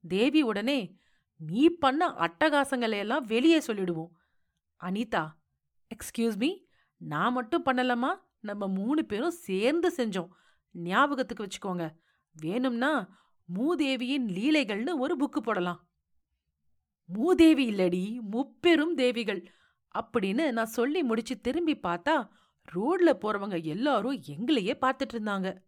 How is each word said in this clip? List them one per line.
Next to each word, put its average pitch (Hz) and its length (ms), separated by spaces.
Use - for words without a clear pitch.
தேவி 254 340
உடனே, 220 540
"நீ 190 320
பண்ண 311 380
அட்டகாசங்களை 262 920
எல்லாம் 240 260
வெளியே 262 360
சொல்லிடுவோம்." 175 580
அனிதா, 190 500
"எக்ஸ்கியூஸ் 226 420
மீ, 302 200
நான் 160 360
மட்டும் 247 320
பண்ணலமா, 254 560
நம்ம 202 280
மூணு 214 360
பேரும் 247 260
சேர்ந்து 302 680
செஞ்சோம். 190 320
ஞாபகத்துக்கு 226 760
வச்சுக்கோங்க. 175 500
வேணும்னா 240 800
மூதேவியின் 262 760
லீலைகள்னு 240 680
ஒரு 294 180
புக்கு 277 220
போடலாம்." 185 520
"மூதேவி 277 680
இல்லடி, 190 500
முப்பெரும் 294 720
தேவிகள்" 226 580
அப்படின்னு 226 540
நான் 226 140
சொல்லி 277 360
முடிச்சு 233 380
திரும்பி 311 360
பார்த்தா 185 520
ரோட்ல 320 380
போறவங்க 202 520
எல்லாரும் 233 520
எங்களையே 202 680
பார்த்துட்டு 262 300
இருந்தாங்க. 196 560